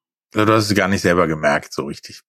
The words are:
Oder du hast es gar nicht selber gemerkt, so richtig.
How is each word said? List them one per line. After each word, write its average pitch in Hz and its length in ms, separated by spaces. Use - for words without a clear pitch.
Oder 107 120
du 110 80
hast 107 160
es 101 40
gar 95 140
nicht 98 140
selber 87 240
gemerkt, 76 480
so 67 100
richtig. - 440